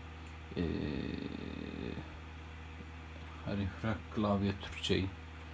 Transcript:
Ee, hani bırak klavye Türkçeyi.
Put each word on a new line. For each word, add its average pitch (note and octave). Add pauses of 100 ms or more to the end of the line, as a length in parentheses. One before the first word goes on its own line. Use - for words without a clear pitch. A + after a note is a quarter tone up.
(560)
Ee, F2+ (2750)
hani G2+ (140)
bırak G#2+ (160)
klavye G2+
Türkçeyi. - (480)